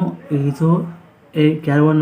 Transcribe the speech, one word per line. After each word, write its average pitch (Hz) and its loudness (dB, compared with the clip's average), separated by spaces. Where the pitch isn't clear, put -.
is 139 -2
a 151 4
caravan 151 2